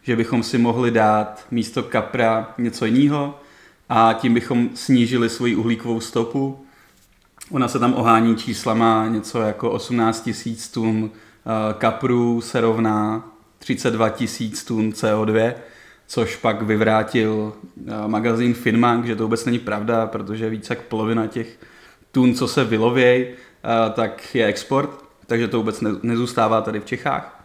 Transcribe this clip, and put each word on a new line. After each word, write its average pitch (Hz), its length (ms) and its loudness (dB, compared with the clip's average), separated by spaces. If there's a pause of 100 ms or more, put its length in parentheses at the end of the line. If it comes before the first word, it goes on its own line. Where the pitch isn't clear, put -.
že 120 120 0
bychom 113 280 0
si - 140 -2
mohli 117 340 2
dát 107 600 2
místo 117 320 -2
kapra 113 760 -2
něco 117 280 -2
jiného 143 540 2 (500)
a 113 240 4
tím 117 200 0
bychom 120 400 2
snížili 120 560 2
svoji 120 260 0
uhlíkovou 113 440 0
stopu. 135 680 -4 (840)
Ona 131 160 0
se 123 120 -2
tam 123 140 2
ohání 113 420 4
číslama 113 720 0
něco 113 340 -4
jako 107 300 -2
osmnáct 113 500 -2
tisíc 113 480 -8
tun, 110 420 -2
eh, 110 640 -4
kapru 120 680 0
se 117 200 -2
rovná 110 680 0 (300)
třicet - 320 -2
dva 110 180 2
tisíc 110 540 -6
tun 110 300 -2
C 110 220 0
O 107 100 0
dva, 110 260 2 (560)
což - 280 -4
pak 110 260 -2
vyvrátil, 107 920 0 (340)
eh, 107 200 -6
magazín 117 460 2
Finmag, 117 520 2
že 113 100 -2
to 110 80 -2
vůbec 113 220 0
není 120 140 0
pravda, 110 480 -2
protože 110 420 -6
více 110 240 -6
jak - 80 -8
polovina 110 460 -2
těch 113 320 -8 (520)
tun, 123 240 4
co 127 120 -2
se 139 180 0
vylověj, 123 680 4 (300)
eh, 113 260 2
tak - 460 -4
je 113 100 4
export, 135 440 0 (380)
takže 117 200 0
to 110 100 -2
vůbec 110 240 -2
ne-, 107 220 -2
nezůstává 117 580 0
tady 107 180 -4
v 101 60 -12
Čechách. - 600 -6